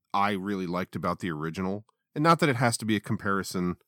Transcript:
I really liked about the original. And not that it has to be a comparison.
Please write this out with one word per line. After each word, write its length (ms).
I 180
really 340
liked 300
about 240
the 100
original. 540
And 80
not 180
that 80
it 80
has 220
to 60
be 120
a 40
comparison. 760